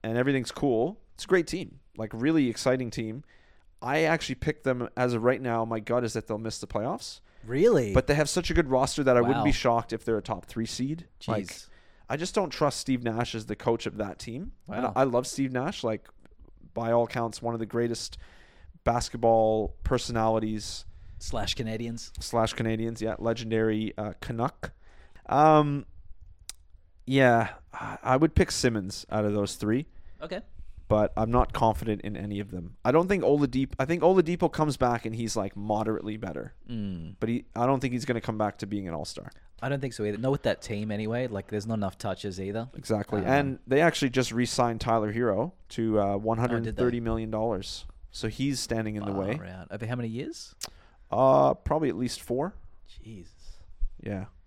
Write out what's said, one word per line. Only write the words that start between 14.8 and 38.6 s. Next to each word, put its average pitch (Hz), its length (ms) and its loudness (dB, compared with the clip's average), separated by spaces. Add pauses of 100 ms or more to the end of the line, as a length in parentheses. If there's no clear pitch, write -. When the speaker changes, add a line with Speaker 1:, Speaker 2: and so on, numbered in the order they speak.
Speaker 2:
Wow. 98 120 -2
Speaker 1:
I 123 100 6
love 123 200 2
Steve 135 260 -2
Nash, 127 320 -4
like, 110 240 -2 (680)
by 117 160 -2
all 117 160 4
counts, 117 340 -4
one 117 140 -2
of 113 40 -4
the 113 60 -2
greatest 117 540 -2 (640)
basketball 113 1000 4
personalities. 110 1040 0 (340)
Speaker 2:
Slash 107 360 -4
Canadians. 117 640 -6
Speaker 1:
Slash 113 340 2
Canadians, 113 480 -2
yeah. 110 180 -2
Legendary, 110 760 0
uh, 104 240 -4
Canuck. - 500 -4 (560)
Um, 147 580 6 (1200)
yeah, 123 440 6 (240)
I, - 300 -10
I 127 140 4
would 156 180 4
pick - 160 4
Simmons 107 580 0
out 107 160 2
of 104 80 2
those 101 220 0
three. 117 320 0 (340)
Speaker 2:
Okay. 180 200 -8 (460)
Speaker 1:
But 107 280 4
I'm 113 160 0
not 123 220 2
confident 110 480 0
in 104 160 -8
any 98 240 -6
of 98 100 -10
them. 85 320 -10
I 120 80 2
don't 165 160 6
think 185 160 2
Oladipo, 135 560 2
I 131 60 0
think 165 180 0
Oladipo 175 480 4
comes 151 240 0
back 120 300 0
and 113 100 -6
he's, 113 220 -4
like, 101 180 -4
moderately 107 640 -2
better. 80 360 -8 (160)
Speaker 2:
Mm. 98 500 -6
Speaker 1:
But 113 100 0
he, 120 160 -2 (100)
I 120 100 2
don't 135 140 4
think 123 140 -2
he's 120 100 -2
gonna 117 160 -2
come 110 180 -4
back 107 200 0
to - 100 -6